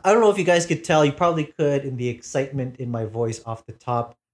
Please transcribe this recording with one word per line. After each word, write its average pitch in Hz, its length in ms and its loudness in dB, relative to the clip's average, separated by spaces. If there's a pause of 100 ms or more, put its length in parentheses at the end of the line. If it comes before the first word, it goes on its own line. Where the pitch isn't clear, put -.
I 190 80 4
don't 226 100 6
know 214 100 6
if 196 60 0
you 185 60 0
guys 170 220 4
could - 180 -2
tell. 156 220 4
You 143 80 2
probably 165 320 0
could 143 400 -2
in 127 100 -8
the 123 140 -4
excitement 131 680 -6
in 123 140 -8
my 113 140 -4
voice 113 400 -4
off 113 200 -10
the - 80 -16
top. 120 420 -4 (180)